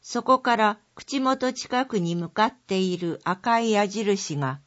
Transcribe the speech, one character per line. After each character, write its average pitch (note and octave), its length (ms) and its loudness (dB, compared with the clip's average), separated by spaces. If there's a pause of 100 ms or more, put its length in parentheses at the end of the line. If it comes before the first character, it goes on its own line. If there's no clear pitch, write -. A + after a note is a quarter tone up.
そ - 220 -8
こ C4 160 4
か B3+ 160 2
ら G#3 240 2 (160)
口 - 240 -6
元 C4 340 0
近 B3+ 320 -2
く A#3 140 -2
に E3+ 160 -2
向 E3+ 140 -4
か G#3+ 180 2
っ - 80 -4
て - 240 -4
い F#3 180 0
る E3+ 260 -4
赤 A3+ 360 0
い A3+ 120 0
矢 G#3 160 4
印 G3 500 -2
が C#3 300 -4